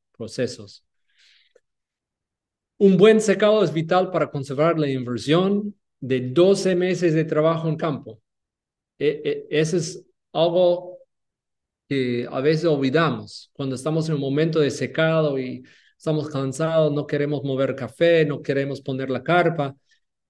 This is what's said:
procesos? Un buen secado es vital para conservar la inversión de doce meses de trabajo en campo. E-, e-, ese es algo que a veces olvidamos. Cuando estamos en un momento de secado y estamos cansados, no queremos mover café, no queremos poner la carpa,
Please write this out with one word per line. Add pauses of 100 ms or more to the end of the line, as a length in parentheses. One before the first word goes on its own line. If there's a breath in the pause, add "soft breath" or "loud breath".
(160)
procesos? (1900 soft breath)
Un
buen
secado
es
vital
para
conservar
la
inversión (240)
de
doce
meses
de
trabajo
en
campo. (800)
E-,
e-,
ese
es (300)
algo (920)
que
a
veces
olvidamos.
Cuando
estamos
en
un
momento
de
secado
y (340 soft breath)
estamos
cansados,
no
queremos
mover
café,
no
queremos
poner
la
carpa, (560)